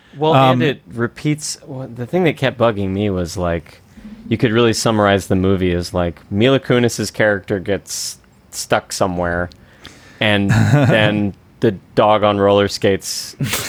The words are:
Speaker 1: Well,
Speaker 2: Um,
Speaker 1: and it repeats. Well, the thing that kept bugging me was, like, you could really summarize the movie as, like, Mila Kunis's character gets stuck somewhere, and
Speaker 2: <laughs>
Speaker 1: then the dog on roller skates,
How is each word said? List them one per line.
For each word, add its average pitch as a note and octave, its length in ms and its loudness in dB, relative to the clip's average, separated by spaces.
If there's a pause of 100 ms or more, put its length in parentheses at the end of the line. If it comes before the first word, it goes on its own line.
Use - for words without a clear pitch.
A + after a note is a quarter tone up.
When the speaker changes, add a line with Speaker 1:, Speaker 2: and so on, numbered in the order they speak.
(180)
Speaker 1:
Well, D#3 160 0
Speaker 2:
Um, C3 280 4
Speaker 1:
and - 20 0
it C#3 240 -2
repeats. D3 760 -6
Well, C3 220 -12
the A#2+ 200 -12
thing F3+ 160 -2
that D#3 140 0
kept B2+ 200 -4
bugging G#2 320 0
me G2+ 200 0
was, F2+ 280 -4
like, E2+ 440 -4 (460)
you A2+ 100 -2
could B2 140 0
really A#2 220 4
summarize G#2 540 2
the G2+ 80 0
movie F#2 380 2
as, F2 200 -4
like, F2 260 -2 (120)
Mila B2 280 2
Kunis's A#2+ 520 0
character G#2 480 0
gets - 580 -6 (340)
stuck - 420 -4
somewhere, F2 560 -2 (680)
and G2+ 320 0
Speaker 2:
<laughs> G#2+ 220 2 (160)
Speaker 1:
then G#2+ 440 2 (280)
the A#2 100 2 (220)
dog G#2+ 300 4
on G#2 160 4
roller G2+ 300 4
skates, - 680 -4 (340)